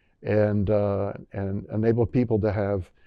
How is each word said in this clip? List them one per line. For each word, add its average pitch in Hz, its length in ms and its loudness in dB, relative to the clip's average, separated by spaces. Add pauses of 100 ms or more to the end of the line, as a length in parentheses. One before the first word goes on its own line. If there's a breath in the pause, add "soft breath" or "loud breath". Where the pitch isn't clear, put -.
(220)
and, 104 480 2
uh, 101 420 0 (200)
and 98 400 -6
enable 113 340 2
people 117 340 0
to 104 120 0
have 98 380 -2 (160)